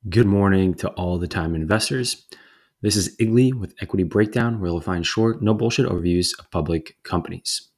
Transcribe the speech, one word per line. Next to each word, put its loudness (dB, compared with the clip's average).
Good 4
morning 4
to -6
all -4
the -4
time -4
investors. -4
This 2
is -2
Igly 4
with -8
Equity 0
Breakdown, 0
where -2
you'll -2
find -4
short, 0
no 2
bullshit 0
overviews 0
of -20
public -4
companies. -6